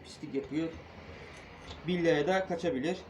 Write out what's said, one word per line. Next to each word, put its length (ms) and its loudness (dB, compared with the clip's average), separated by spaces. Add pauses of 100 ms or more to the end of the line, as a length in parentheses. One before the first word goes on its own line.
pislik 320 -8
yapıyor. 340 0 (1160)
Billağa 400 6
da 200 4
kaçabilir. 500 0 (120)